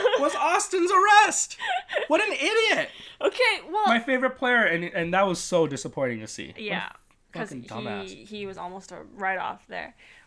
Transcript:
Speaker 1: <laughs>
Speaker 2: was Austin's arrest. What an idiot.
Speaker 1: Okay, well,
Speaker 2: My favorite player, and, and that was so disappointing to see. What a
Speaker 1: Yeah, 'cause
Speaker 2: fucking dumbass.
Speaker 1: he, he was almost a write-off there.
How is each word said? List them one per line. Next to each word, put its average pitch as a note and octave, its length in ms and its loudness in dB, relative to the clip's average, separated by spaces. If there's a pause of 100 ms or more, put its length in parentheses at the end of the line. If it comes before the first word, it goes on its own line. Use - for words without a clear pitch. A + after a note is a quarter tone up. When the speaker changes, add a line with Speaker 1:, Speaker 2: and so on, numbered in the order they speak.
Speaker 1:
<laughs> G#4+ 180 4
Speaker 2:
was C#4+ 160 0
Austin's F4 560 0
arrest. G4+ 680 6 (520)
What D#4+ 180 4
an G4 60 -2
idiot. F4+ 560 0 (320)
Speaker 1:
Okay, G#4+ 400 2 (100)
well, G#4 160 0
Speaker 2:
My A#3 140 4
favorite B3+ 360 0
player, B3 280 2
and, E3+ 200 0
and E3+ 300 -4
that G3 120 4
was F3 120 0
so E3+ 300 2
disappointing C3 520 -4
to A2 60 -12
see. - 220 -12
What - 100 -16
a A3 40 -10
Speaker 1:
Yeah, G2+ 260 -6 (440)
'cause - 180 -8
Speaker 2:
fucking B2+ 140 -14
dumbass. G#2+ 440 -8
Speaker 1:
he, - 160 -18
he G#3 220 -12
was F#3+ 120 -12
almost F#3 320 -12
a E3 120 -16 (120)
write-off F#3+ 540 -4
there. F3+ 260 -12 (320)